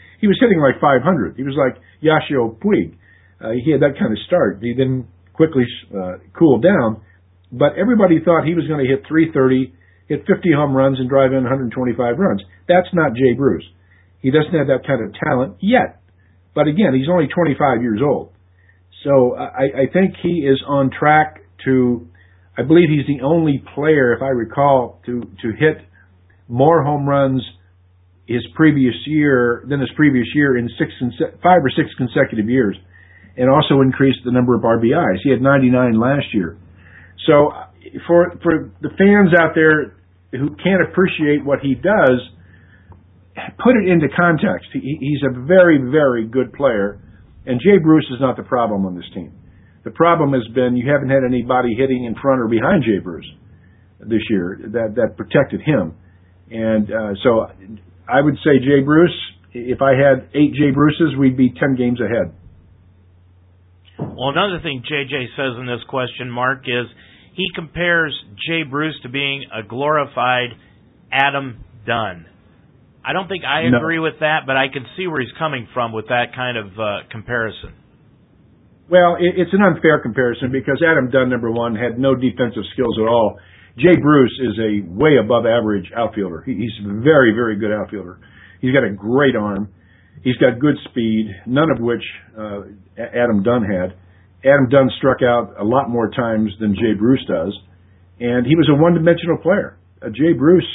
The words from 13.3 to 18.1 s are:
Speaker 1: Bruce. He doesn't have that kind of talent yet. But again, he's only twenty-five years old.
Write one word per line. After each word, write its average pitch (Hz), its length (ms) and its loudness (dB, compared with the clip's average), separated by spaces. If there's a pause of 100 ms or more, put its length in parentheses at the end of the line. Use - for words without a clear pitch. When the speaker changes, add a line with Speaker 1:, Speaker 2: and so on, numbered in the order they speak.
Speaker 1:
Bruce. 123 320 -2 (520)
He 131 100 -2
doesn't 151 220 2
have 143 160 0
that 127 180 0
kind 123 180 -2
of 98 160 -10
talent 131 400 -4
yet. 220 400 0 (540)
But 151 140 2
again, 156 280 2
he's 135 140 -2
only 165 180 2
twenty-five 139 540 0
years 113 200 -2
old. - 300 -2 (720)